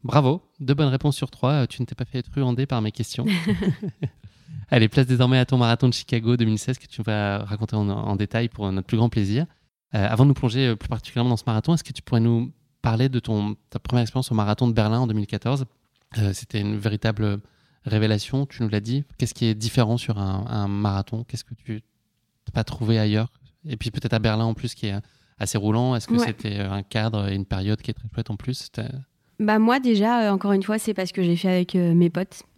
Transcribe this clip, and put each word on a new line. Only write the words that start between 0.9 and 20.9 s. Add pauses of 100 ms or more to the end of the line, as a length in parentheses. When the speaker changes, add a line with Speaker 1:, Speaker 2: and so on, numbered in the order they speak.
Speaker 1:
sur
trois.
Euh,
tu
ne
t'es
pas
fait
truander
par
mes
questions. (760)
<laughs>
Allez,
place
désormais
à
ton
marathon
de
Chicago
deux
mille
seize
que
tu
vas
raconter
en,
en
détail
pour
notre
plus
grand
plaisir. (500)
Euh,
avant
de
nous
plonger,
euh,
plus
particulièrement
dans
ce
marathon,
est-ce
que
tu
pourrais
nous (300)
parler
de
ton, (140)
ta
première
expérience
au
marathon
de
Berlin
en
deux
mille
quatorze ? (540)
Euh,
c'était
une
véritable (440)
révélation,
tu
nous
l'as
dit. (140)
Qu'est-ce
qui
est
différent
sur
un,
un
marathon ?